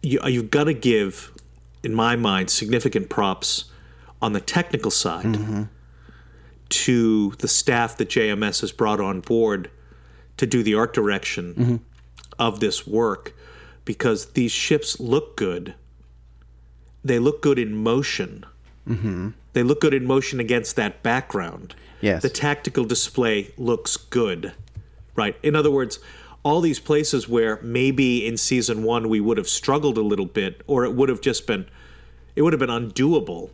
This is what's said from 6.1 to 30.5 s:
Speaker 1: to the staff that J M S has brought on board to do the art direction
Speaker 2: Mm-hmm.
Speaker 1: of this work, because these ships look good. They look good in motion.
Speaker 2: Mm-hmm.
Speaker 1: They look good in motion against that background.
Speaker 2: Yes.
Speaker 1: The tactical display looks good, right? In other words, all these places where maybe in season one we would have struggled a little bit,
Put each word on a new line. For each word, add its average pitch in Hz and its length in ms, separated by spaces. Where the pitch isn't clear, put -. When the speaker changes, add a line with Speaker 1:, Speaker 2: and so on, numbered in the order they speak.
Speaker 1:
to 110 720
the 107 80
staff 117 500
that 110 120
J 110 200
M 104 120
S 104 200
has 101 100
brought 104 300
on 95 200
board 110 480
to 131 100
do 117 160
the 104 120
art 110 180
direction 98 640
Speaker 2:
Mm-hmm. 123 200
Speaker 1:
of 117 220
this 101 260
work, 107 460
because 110 420
these 120 240
ships - 480
look 139 360
good. 92 380
They 120 160
look 147 220
good 139 180
in 107 160
motion. 110 680
Speaker 2:
Mm-hmm. 98 420
Speaker 1:
They 120 100
look 143 180
good 147 120
in 127 120
motion 135 340
against 117 380
that 104 260
background. 95 720
Speaker 2:
Yes. 95 220
Speaker 1:
The 123 80
tactical 143 560
display 110 720
looks 117 400
good, 98 560
right? 104 260
In 147 140
other 151 160
words, 131 260
all 160 140
these 160 180
places 147 480
where 113 340
maybe 123 640
in 117 120
season 113 460
one 113 260
we 110 100
would 107 180
have 95 120
struggled 139 480
a 110 40
little 98 140
bit, 95 260